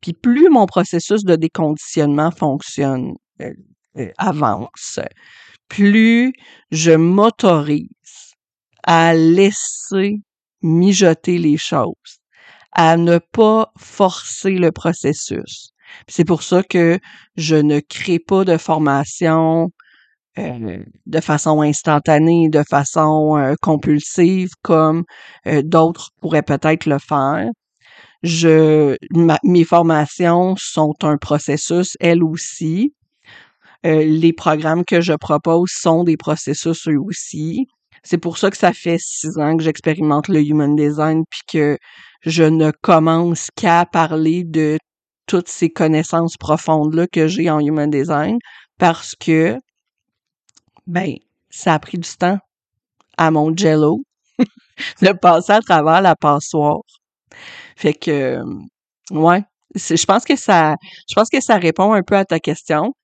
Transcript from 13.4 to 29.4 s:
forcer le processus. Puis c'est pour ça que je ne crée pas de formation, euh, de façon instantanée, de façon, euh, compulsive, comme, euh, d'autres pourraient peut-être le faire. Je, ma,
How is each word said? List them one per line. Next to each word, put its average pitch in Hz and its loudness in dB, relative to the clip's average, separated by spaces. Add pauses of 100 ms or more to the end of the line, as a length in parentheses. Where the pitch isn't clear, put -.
forcer - -4
le 175 2
processus. - -8 (340)
Puis - -18
c'est 170 2
pour 165 -2
ça 185 0
que 170 0 (380)
je 156 -2
ne 147 2
crée 170 -4
pas 190 0
de 180 2
formation, 160 0 (680)
euh, 117 -10 (220)
de 160 -2
façon 151 -2
instantanée, 156 2
de 151 2
façon, 156 0
euh, 139 0
compulsive, 170 0 (140)
comme, 160 2 (440)
euh, 147 0
d'autres 165 0 (100)
pourraient 156 -2
peut-être 156 -2
le 147 0
faire. 151 -4 (720)
Je, 156 2 (160)
ma, 165 4